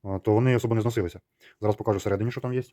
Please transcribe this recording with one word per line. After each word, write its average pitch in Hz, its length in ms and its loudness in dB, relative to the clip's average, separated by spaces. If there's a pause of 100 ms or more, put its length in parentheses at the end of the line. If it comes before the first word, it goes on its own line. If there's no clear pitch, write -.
е, 95 140 -6
то 110 140 2
вони 123 240 4
особо 113 180 0
не 113 60 2
зносилися. 107 400 -2 (400)
Зараз 107 160 0
покажу 104 220 -2
всередині, 104 320 -2
що 127 100 -10
там 123 120 -6
є. 127 100 -4 (100)